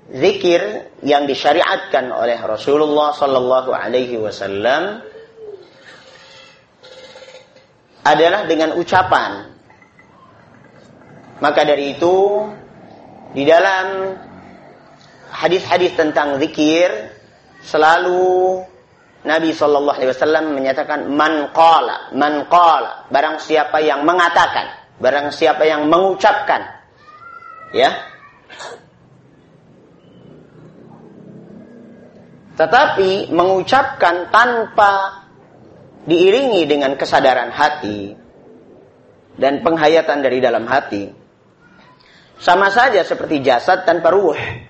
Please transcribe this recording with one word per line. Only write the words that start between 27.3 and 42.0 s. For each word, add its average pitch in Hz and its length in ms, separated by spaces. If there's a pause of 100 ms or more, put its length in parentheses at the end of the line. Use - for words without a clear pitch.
Ya. 131 240 (4000)
Tetapi 196 720
mengucapkan 180 1040
tanpa 208 960 (800)
diiringi 190 560
dengan 143 320
kesadaran 127 560
hati 104 640 (1200)
dan 135 240
penghayatan 156 640
dari 127 160
dalam 117 240
hati, 113 480 (1300)